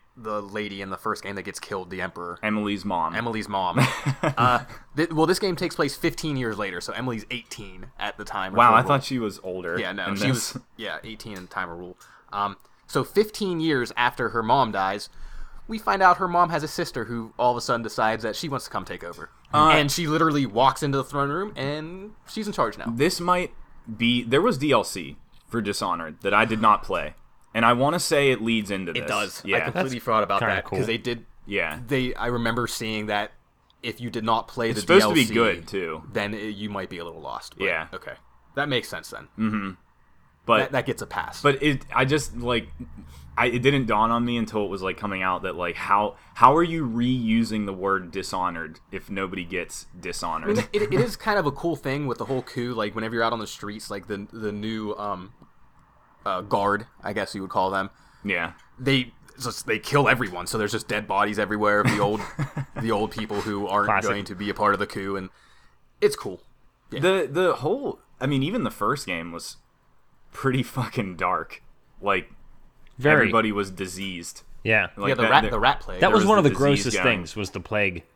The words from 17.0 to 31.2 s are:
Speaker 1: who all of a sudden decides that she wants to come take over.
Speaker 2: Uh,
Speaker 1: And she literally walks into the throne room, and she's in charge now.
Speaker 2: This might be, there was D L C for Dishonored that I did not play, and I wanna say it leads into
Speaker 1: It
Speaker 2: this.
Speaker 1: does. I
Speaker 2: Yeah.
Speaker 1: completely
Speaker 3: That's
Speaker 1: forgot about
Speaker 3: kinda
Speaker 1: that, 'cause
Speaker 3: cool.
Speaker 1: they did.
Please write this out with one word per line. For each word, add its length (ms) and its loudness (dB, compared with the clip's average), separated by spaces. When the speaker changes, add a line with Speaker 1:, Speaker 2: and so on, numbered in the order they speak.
Speaker 1:
who 340 -6
all 140 4
of 40 -4
a 40 -4
sudden 220 0
decides 400 0
that 140 -4
she 120 -6
wants 180 -4
to 40 -16
come 140 -6
take 200 -10
over. 260 -12
Speaker 2:
Uh, 220 8
Speaker 1:
And 160 6
she 160 0
literally 400 4
walks 360 4
into 160 0
the 60 0
throne 260 -2
room, 260 -4
and 560 -8
she's 180 -6
in 60 -4
charge 240 0
now. 120 -12
Speaker 2:
This 320 2
might 320 0
be, 260 2
there 200 2
was 160 4
D 140 2
L 120 6
C 320 -10
for 120 -2
Dishonored 640 -4
that 120 2
I 100 6
did 160 0
not 220 6
play, 320 -4
and 100 2
I 80 8
wanna 280 2
say 300 4
it 120 0
leads 280 0
into 220 -4
Speaker 1:
It 100 -4
Speaker 2:
this. 60 -8
Speaker 1:
does. 360 -4
I 40 -6
Speaker 2:
Yeah. 160 2
Speaker 1:
completely 340 -2
Speaker 3:
That's 60 -12
Speaker 1:
forgot 200 2
about 160 2
Speaker 3:
kinda 160 2
Speaker 1:
that, 80 -4
'cause 160 -4
Speaker 3:
cool. 60 0
Speaker 1:
they 120 0
did. 260 -4